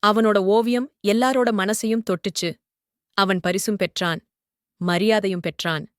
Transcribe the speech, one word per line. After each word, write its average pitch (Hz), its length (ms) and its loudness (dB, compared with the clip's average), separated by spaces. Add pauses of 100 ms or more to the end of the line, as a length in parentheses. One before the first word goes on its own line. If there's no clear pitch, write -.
அவனோட 214 300 4
ஓவியம் 226 560 0 (140)
எல்லாரோட 247 440 2
மனசையும் 220 520 -2
தொட்டுச்சு. 175 500 -4 (600)
அவன் 190 260 2
பரிசும் 190 360 -2
பெற்றான், 175 520 -4 (500)
மரியாதையும் 190 640 0
பெற்றான். 160 480 -6 (120)